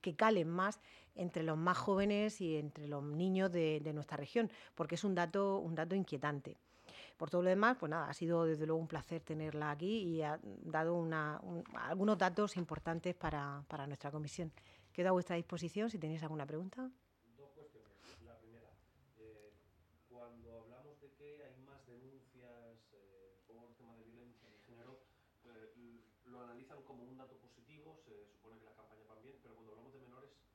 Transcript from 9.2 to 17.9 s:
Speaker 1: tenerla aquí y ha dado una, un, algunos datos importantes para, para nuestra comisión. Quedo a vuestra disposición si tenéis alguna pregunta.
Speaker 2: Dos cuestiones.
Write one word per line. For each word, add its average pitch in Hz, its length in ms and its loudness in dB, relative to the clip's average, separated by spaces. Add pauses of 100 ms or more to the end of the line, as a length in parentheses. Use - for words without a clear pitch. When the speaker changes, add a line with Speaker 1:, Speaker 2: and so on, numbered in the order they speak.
Speaker 1:
tenerla 156 480 -2
aquí 180 300 0
y 170 240 0
ha 151 200 0
dado 160 520 0
una, 160 480 0
un, 175 200 -6 (120)
algunos 185 420 4
datos 185 400 2
importantes 165 560 -2
para, 143 540 -4
para 143 180 -6
nuestra 143 240 -6
comisión. 151 420 -6 (400)
Quedo 180 180 2
a - 20 8
vuestra 180 240 4
disposición 170 540 -2
si 220 100 -6
tenéis 156 240 -2
alguna 151 240 -4
pregunta. 190 420 -6 (480)
Speaker 2:
Dos 143 140 -20
cuestiones. - 420 -20 (320)